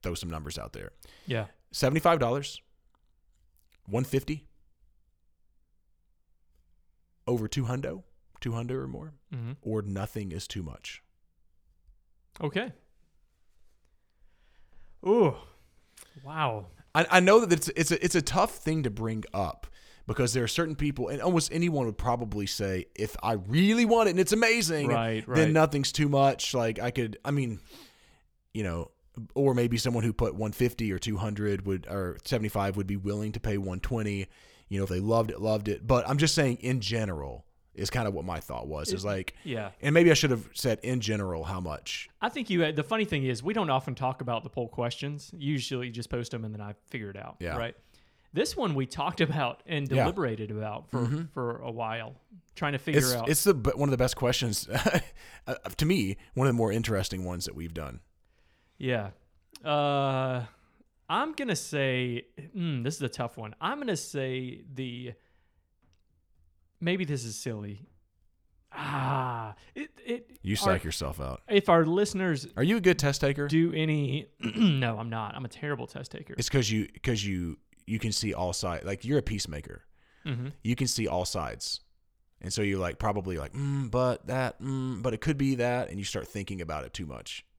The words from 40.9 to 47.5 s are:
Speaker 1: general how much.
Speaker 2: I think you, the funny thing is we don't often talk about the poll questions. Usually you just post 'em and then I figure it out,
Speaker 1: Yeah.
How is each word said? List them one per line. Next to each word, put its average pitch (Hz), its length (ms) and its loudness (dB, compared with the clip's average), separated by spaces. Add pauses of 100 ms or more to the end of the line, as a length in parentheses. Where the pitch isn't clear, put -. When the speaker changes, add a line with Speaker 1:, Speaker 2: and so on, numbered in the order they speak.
Speaker 1:
general 98 420 -2
how 92 160 -4
much. - 480 -6 (140)
Speaker 2:
I 226 80 0
think 240 200 -6
you, 170 220 4
the 151 120 -2
funny 220 200 0
thing 151 220 0
is 120 180 -2
we 196 100 -2
don't 202 160 0
often 131 260 0
talk 127 260 -4
about 120 240 -2
the 139 40 -10
poll 117 200 -4
questions. 143 680 -6
Usually 131 500 -2
you 120 40 -8
just 113 180 -8
post 120 240 -4
'em 113 120 -6
and 107 80 -8
then 107 80 -10
I 104 120 -10 (140)
figure 107 220 -8
it 98 80 -12
out, - 240 -14
Speaker 1:
Yeah. 160 160 -4